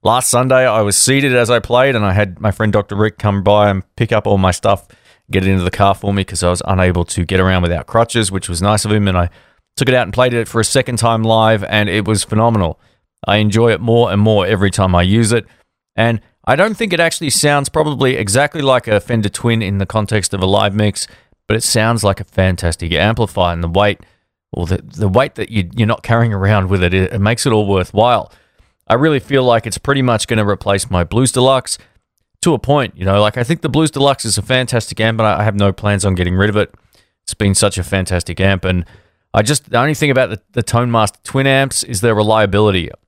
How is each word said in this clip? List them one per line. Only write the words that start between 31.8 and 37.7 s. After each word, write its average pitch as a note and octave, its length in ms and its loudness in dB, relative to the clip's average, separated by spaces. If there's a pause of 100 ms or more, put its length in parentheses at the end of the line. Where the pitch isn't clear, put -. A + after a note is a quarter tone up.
to E3 140 2
a - 20 -4
point, C3+ 400 0
you F#2 80 -6
know, G2 160 2
like, G#2+ 160 0
I A#2+ 60 -2
think D3+ 180 -4
the D3+ 80 -4
Blues D3+ 220 0
Deluxe C#3 340 0
is G#2+ 140 -4
a - 20 -6
fantastic B2+ 580 -2
amp, A2+ 200 0
but A2 60 2
I, G2 160 0
I - 20 0
have G#2+ 100 0
no G2+ 180 2
plans G2+ 320 -2
on F#2+ 120 0
getting F2+ 200 0
rid G2 140 2
of G2+ 80 -2
it. - 160 -2 (480)
It's - 140 -12
been G2 180 0
such G2+ 240 0